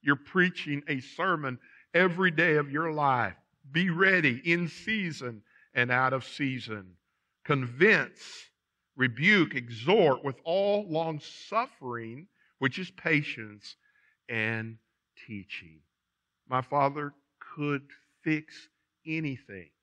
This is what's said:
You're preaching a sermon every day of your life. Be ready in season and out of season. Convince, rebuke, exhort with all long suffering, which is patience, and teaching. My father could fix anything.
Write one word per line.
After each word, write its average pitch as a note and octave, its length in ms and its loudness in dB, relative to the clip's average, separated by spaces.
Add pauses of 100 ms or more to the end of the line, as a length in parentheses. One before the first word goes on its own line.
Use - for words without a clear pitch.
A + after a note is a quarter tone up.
You're C#3+ 140 2
preaching D3 720 -2
a C#3+ 100 -2
sermon D3+ 640 -4 (340)
every F3+ 380 4
day D#3+ 240 4
of C#3+ 160 0
your D#3+ 200 -2
life. B2+ 440 2 (340)
Be F3 200 0
ready E3 540 4
in E3+ 220 2
season D3+ 760 -6 (320)
and B2 180 2
out C3 200 4
of C3 120 -4
season. A2 720 -8 (480)
Convince, C3+ 1040 0 (460)
rebuke, D3 580 2
exhort B2+ 720 2
with C3+ 180 -6
all G3+ 460 0
long D#3+ 320 -4
suffering, C3 1040 -8 (320)
which C3 220 0
is F3+ 100 -10
patience, A#2 840 -4 (520)
and A2+ 480 -4 (480)
teaching. F2+ 540 -14 (720)
My B2+ 140 0
father C#3+ 520 0 (240)
could D3 440 -6 (420)
fix D#3 440 -6 (380)
anything. C3 640 -8 (120)